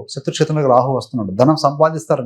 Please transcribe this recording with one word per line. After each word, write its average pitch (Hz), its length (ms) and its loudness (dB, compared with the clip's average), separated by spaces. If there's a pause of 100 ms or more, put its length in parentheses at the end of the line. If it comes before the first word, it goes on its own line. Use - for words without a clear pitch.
(140)
శత్రుక్షేత్రంలోకి 151 640 -2
రాహు 127 240 2
వస్తున్నాడు, 107 320 -6 (100)
ధనం 151 240 4
సంపాదిస్తారు, 147 600 -2